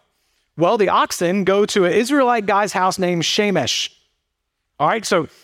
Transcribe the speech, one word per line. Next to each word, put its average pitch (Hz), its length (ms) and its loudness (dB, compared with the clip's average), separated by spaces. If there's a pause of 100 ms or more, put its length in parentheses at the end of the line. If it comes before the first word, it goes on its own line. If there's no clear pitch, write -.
(560)
Well, 185 220 2
the 190 100 2
oxen 190 560 0
go 196 220 2
to 196 200 2
an 170 60 0
Israelite 240 540 0
guy's 202 280 0
house 185 240 0
named 175 260 -2
Shemesh. 190 640 -2 (920)
All 147 80 0
right, 208 180 -2
so 170 240 0 (160)